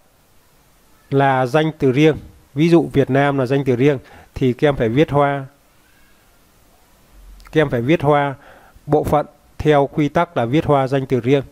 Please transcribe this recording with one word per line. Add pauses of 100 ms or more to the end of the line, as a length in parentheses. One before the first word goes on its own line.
(1120)
là
danh
từ
riêng, (380)
ví
dụ
Việt
Nam
là
danh
từ
riêng, (360)
thì
các
em
phải
viết
hoa, (2000)
các
em
phải
viết
hoa (520)
bộ
phận (320)
theo
quy
tắc
là
viết
hoa
danh
từ
riêng,